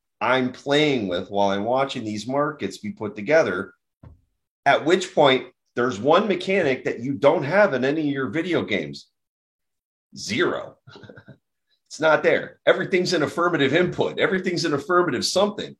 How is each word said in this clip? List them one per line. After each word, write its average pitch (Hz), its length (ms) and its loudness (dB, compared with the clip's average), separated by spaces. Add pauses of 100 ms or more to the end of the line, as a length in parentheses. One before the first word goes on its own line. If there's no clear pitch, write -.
(220)
I'm 127 320 0
playing 139 560 0
with 90 200 -4
while 101 200 2
I'm 101 160 -2
watching 131 400 -2
these 107 220 -8
markets 143 500 -4
be 104 140 -10
put 104 260 -8
together. 104 560 0 (920)
At 131 200 2
which 180 280 0
point, 131 340 4 (280)
there's 123 240 -2
one 170 300 2
mechanic 185 560 -2
that 113 160 -6
you 135 140 -6
don't 156 280 4
have 190 300 2
in 123 100 -2
any 147 240 0
of 139 60 -2
your 135 160 -4
video 156 340 -2
games. 78 460 -6 (1080)
Zero. - 640 -4 (180)
<laughs> - 0 - (920)
It's - 100 -16
not 151 240 2
there. - 420 0
Everything's 156 460 2
an 170 100 2
affirmative 139 520 0
input. 147 440 0
Everything's 175 460 -2
an 160 100 -2
affirmative 151 520 0
something. 185 540 -2